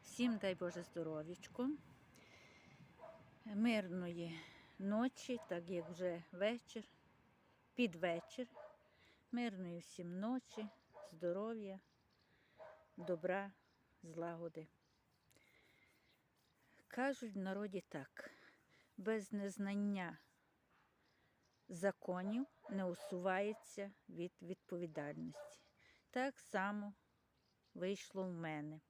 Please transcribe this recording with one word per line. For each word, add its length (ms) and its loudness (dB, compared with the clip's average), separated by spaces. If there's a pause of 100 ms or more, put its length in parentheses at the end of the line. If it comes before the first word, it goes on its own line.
(160)
Всім 220 4
дай 180 2
Боже 280 -2
здоров'ячко, 840 -2 (1800)
мирної 960 4 (400)
ночі, 600 2 (100)
так 200 -2
як 200 0
вже 420 0
вечір, 520 2 (920)
підвечір. 760 4 (840)
Мирної 480 0
всім 400 -6
ночі, 480 -2 (440)
здоров'я, 680 0 (1160)
добра, 540 0 (520)
злагоди. 640 -6 (2250)
Кажуть 480 0
в 40 0
народі 480 0
так: 440 -8 (680)
«Без 360 0
незнання 840 2 (1500)
законів 760 0 (240)
не 160 2
усувається 1080 0 (180)
від 320 -4
відповідальності». 1160 -4 (500)
Так 300 0
само 540 0 (800)
вийшло 500 -2
в 100 0
мене. 560 -2